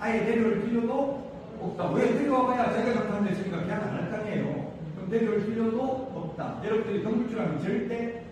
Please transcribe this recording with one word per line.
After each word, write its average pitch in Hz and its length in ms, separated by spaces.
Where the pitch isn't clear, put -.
아예 220 240
데려올 226 400
필요도 240 680
없다. 175 320
왜? - 260
데려와봐야 254 540
자기가 226 220
장사하는 202 340
데 180 60
있으니까 170 300
계약 208 200
안 - 100
할 - 160
거 214 60
아니에요. - 560
그럼 185 140
데려올 208 360
필요도 226 320
없다. - 500
여러분들이 214 400
건물주라면 226 580
절대 233 680